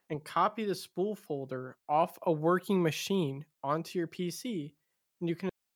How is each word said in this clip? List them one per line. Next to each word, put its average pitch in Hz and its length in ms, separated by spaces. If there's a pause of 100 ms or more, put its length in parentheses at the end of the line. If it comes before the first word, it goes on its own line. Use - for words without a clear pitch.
and 151 160
copy 208 400
the 185 100
spool 196 400
folder 135 600 (120)
off 160 340
a 180 100
working 175 500
machine 151 640 (180)
onto 160 360
your 170 80
P 175 240
C, 170 440 (460)
and 170 80
you 165 60
can 185 140 (260)